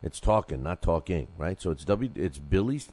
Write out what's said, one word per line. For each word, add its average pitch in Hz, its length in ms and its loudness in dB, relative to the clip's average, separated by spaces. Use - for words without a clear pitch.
It's 80 160 -6
talking, 107 440 2
not 82 180 -4
talking, 82 560 2
right? 82 240 -4
So 92 100 -2
it's 73 140 -2
W, 107 300 2
it's 76 240 -4
Billy 95 420 2